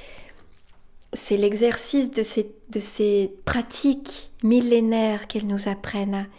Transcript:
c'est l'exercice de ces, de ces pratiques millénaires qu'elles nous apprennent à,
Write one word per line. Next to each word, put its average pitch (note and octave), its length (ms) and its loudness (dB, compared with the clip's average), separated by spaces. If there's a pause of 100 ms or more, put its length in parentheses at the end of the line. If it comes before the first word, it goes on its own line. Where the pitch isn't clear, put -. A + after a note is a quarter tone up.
(1120)
c'est - 240 0
l'exercice A#3 760 2
de A3 100 -2
ces, G#3+ 320 -2 (140)
de - 100 -6
ces G3+ 560 0 (100)
pratiques - 840 -2 (140)
millénaires A3+ 840 4
qu'elles G#3+ 200 -4
nous G3+ 220 -2
apprennent G3 460 -4
à, G3 120 -4 (120)